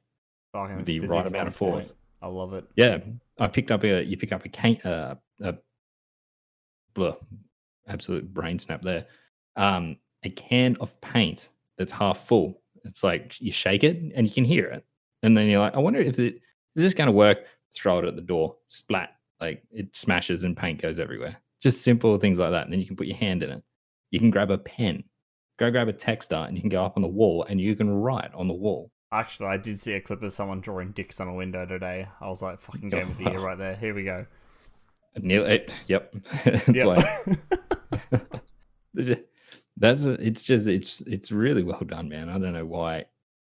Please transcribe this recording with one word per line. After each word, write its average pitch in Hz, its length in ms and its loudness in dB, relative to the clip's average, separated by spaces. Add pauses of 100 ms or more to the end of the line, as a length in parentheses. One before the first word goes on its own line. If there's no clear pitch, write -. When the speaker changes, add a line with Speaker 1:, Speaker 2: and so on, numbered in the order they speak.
(540)
Speaker 1:
Fucking 98 240 -8
Speaker 2:
with 90 80 -8
the 80 140 -4
Speaker 1:
physics 90 140 -4
Speaker 2:
right 87 140 0
amount 95 140 -6
Speaker 1:
on 87 60 -6
Speaker 2:
of 92 80 -12
force. 87 320 -2
Speaker 1:
point. - 100 -20 (240)
I 90 60 -12
love 92 260 -10
it. 95 100 -10 (140)
Speaker 2:
Yeah, 113 220 6 (400)
I 107 80 2
picked - 240 0
up 104 120 0
a, 98 200 4
you 95 120 -4
pick - 160 -6
up 95 140 -8
a - 40 -14
can, - 360 2
uh, 80 300 -4 (260)
a, 92 140 -4 (1400)
blah, 85 220 -2 (720)
absolute 95 460 -8
brain 87 260 -6
snap 76 220 -10
there. 90 240 -4 (520)
Um, 92 400 0 (260)
a 101 60 -8
can 123 520 2
of - 200 -10
paint - 480 0 (280)
that's 92 140 -4
half 98 360 -2
full. 95 340 2 (220)
It's - 200 -16
like, 87 360 -2
you - 120 -6
shake - 320 0
it 165 140 4 (180)
and 117 120 2
you 101 60 -4
can 131 120 2
hear 156 200 2
it, - 180 -10 (400)
and 110 140 8
then 107 100 4
you're 101 140 6
like, 107 140 2
"I 135 40 0
wonder 208 220 2
if 131 180 0
it, 120 160 0 (400)
is 160 80 2
this 185 100 4
gonna 147 180 4
work?" 104 340 8 (280)
Throw 90 260 2
it 87 60 0
at 82 100 -2
the 80 60 -12
door, 85 340 0 (120)
splat, - 480 -6 (260)
like, 82 300 -6
it 101 240 -10
smashes 90 480 -2
and 90 140 -2
paint 82 240 -6
goes 80 180 -4
everywhere. 64 380 -8 (240)
Just 127 220 2
simple 117 340 6
things 95 220 4
like 85 120 2
that. 82 120 2
And - 100 -10
then 92 60 0
you 90 60 -2
can - 100 -12
put - 120 -6
your 98 100 -8
hand 92 260 0
in - 60 -6
it. 64 140 -12 (480)
You - 80 0
can 113 100 6
grab 98 220 4
a 95 60 2
pen, - 460 -4 (540)
go 120 140 2
grab 120 180 2
a 101 40 -2
texter, 92 540 -4
and - 80 -8
you 82 60 -6
can 107 80 0
go 92 160 2
up 95 120 -4
on 104 40 2
the 85 60 2
wall 90 420 2
and 98 120 -2
you 104 140 0
can 104 140 0
write 107 440 -2
on 92 140 -4
the 90 60 -2
wall. 92 380 -4 (200)
Speaker 1:
Actually, 107 380 -6
I 98 80 0
did 101 220 -8
see 110 140 -6
a 98 80 -4
clip 101 220 -10
of 101 100 -6
someone 98 280 -8
drawing 95 300 -8
dicks - 300 -10
on 92 60 -8
a 90 60 -8
window 92 320 -8
today. 92 420 -8 (140)
I 98 80 -12
was 92 120 -10
like, 92 180 -8
"Fucking - 300 -12
game 95 200 -2
of 92 80 -8
the - 140 -2
year 92 80 -6
Speaker 2:
<laughs> 95 60 -4
Speaker 1:
right 92 120 -6
there. 95 180 -6
Here 107 200 -6
we 101 80 -6
go." 90 220 -6 (920)
Speaker 2:
Neil, 98 280 4
it, - 260 2 (160)
yep. - 260 0 (160)
<laughs> - 160 0
It's - 220 4
Speaker 1:
Yep. 123 200 6
Speaker 2:
like, - 1400 0
<laughs> - 100 -12 (520)
there's 127 160 -2
a, 117 100 2 (580)
that's 131 280 4
a, 135 60 2 (140)
it's 113 180 -2
just, 110 240 4
it's, 95 340 -2
it's - 300 -10
really 110 320 2
well 87 220 -6
done, 82 240 -10
man. 78 200 -12
I 90 80 -6
don't 92 160 -4
know 82 120 -8
why 80 400 -6 (420)